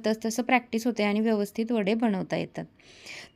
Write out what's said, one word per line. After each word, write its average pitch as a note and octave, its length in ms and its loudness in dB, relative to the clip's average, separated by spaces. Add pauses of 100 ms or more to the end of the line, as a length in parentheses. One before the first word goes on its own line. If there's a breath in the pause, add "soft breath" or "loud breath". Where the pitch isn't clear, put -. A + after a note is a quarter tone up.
तसतसं A3 360 0
प्रॅक्टिस A#3+ 440 2
होते G#3+ 160 0
आणि G#3 160 2
व्यवस्थित A3 520 0
वडे G#3 220 2
बनवता G3 440 0
येतात. E3+ 280 -6 (720 loud breath)